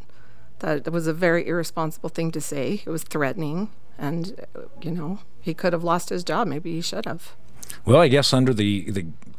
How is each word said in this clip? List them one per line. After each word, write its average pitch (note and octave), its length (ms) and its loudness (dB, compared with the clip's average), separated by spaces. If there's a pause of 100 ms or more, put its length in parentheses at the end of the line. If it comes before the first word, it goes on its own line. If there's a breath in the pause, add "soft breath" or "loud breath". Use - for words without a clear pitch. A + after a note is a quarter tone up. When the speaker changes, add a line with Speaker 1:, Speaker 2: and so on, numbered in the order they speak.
(600 soft breath)
Speaker 1:
That D3+ 300 0
was E3 160 0
a D#3+ 60 2
very E3+ 340 4
irresponsible D#3+ 640 -2
thing E3 220 0
to D#3 100 -2
say. D3 460 -2
It - 40 -2
was D#3+ 120 -2
threatening, D3+ 640 0 (300)
and, E3 480 -4 (100)
uh, - 60 -6 (180)
you E3 100 -4
know, F3 280 -4 (240)
he E3 100 -4
could F3 220 2
have E3+ 100 -2
lost E3+ 240 0
his F3+ 160 -2
job. F#3 240 0
Maybe D#3 240 -4
he D#3+ 80 -2
should - 240 -4
have. - 280 -6 (520 loud breath)
Speaker 2:
Well, C3 160 10
I E3 80 8
guess C3 240 6
under C3 220 6
the, G2+ 360 2
the F#2+ 160 -2 (320)